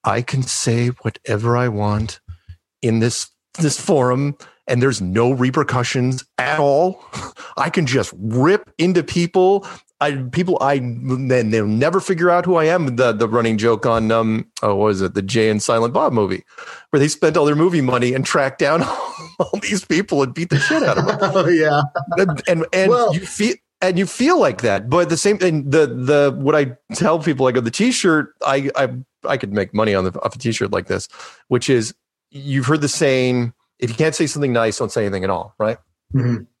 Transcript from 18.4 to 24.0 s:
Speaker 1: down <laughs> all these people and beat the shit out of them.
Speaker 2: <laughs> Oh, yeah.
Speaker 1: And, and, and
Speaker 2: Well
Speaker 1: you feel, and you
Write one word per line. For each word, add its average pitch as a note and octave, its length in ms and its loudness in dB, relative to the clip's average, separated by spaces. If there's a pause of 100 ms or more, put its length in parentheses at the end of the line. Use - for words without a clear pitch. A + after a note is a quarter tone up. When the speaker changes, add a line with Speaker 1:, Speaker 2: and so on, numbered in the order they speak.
Speaker 1:
down D#3 220 2
<laughs> - 560 -10
all F3 220 -4
these G3+ 240 -4
people D#3+ 380 0
and B2+ 100 -2
beat E3+ 180 -8
the C#3+ 80 0
shit D#4 260 0
out - 140 0
of D3 80 0
them. G#3+ 140 -2
Speaker 2:
<laughs> F#3+ 140 0
Oh, F3+ 140 2
yeah. D#3 340 2 (340)
Speaker 1:
And, E3+ 320 0
and, E3 240 0
and F#3+ 180 2
Speaker 2:
Well A#3 220 2
Speaker 1:
you D#3+ 140 -2
feel, - 300 -2 (260)
and F#3 160 2
you F#3+ 80 0